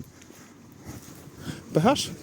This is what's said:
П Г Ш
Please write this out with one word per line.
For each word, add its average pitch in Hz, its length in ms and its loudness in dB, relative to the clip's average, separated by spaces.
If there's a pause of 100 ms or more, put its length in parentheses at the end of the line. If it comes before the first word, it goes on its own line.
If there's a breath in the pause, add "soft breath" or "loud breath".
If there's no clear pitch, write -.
(1700 loud breath)
П 156 80 6
Г 240 160 8
Ш - 140 -2 (120)